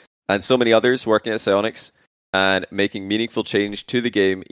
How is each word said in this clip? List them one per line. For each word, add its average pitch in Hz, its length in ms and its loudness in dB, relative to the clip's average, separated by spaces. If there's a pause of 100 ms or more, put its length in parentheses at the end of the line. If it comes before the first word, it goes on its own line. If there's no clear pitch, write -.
(300)
and 101 140 0
so 131 140 4
many 117 160 4
others 123 320 2
working 110 280 0
at 107 60 -4
Psyonix 104 520 -2 (420)
and 95 380 2
making 98 360 -4
meaningful 110 360 -2
change 101 440 -4
to 123 140 -2
the 120 80 -2
game, 95 420 0